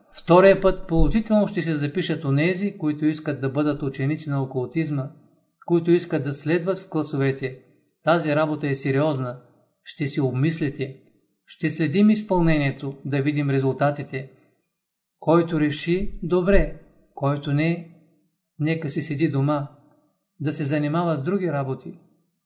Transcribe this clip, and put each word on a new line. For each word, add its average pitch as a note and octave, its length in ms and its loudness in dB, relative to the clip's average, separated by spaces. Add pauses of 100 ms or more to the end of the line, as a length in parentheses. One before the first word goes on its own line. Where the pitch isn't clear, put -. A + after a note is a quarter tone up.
(120)
втория F#3+ 480 6
път F#3+ 280 0
положително F#3+ 600 4
ще E3+ 140 -4
се D#3+ 140 -2
запишат C#3+ 480 -4
онези, F3 540 0
които D3+ 280 -2
искат D3+ 340 -2
да C3+ 80 -2
бъдат D3 340 -2
ученици C#3+ 480 -4
на C#3 120 -2
окултизма, C3+ 680 -4 (560)
които E3+ 240 2
искат E3 340 2
да C#3 100 -4
следват F3 440 -2
в - 100 -20
класовете. C3+ 720 -2 (460)
Тази D#3 320 2
работа D3+ 320 0
е C#3 60 -2
сериозна. C3+ 680 -2 (440)
Ще - 220 -8
си D3 140 -4
обмислите. C3+ 760 -2 (500)
Ще - 240 -6
следим E3 400 4
изпълнението, D#3 960 0
да C#3 180 -2
видим C#3+ 280 0
резултатите. C3+ 800 -2 (880)
Който E3 420 2
реши, E3+ 640 -2
добре. F3+ 580 2 (340)
Който C#3+ 380 -2
не, D#3+ 440 0 (640)
нека D#3+ 300 -2
си C#3+ 140 -4
седи D3 260 -2
дома. C#3+ 400 0 (720)
Да D3 120 -2
се D3+ 120 -6
занимава D3+ 520 0
с C#3 60 -4
други F3+ 300 -2
работи. C3+ 460 -6 (480)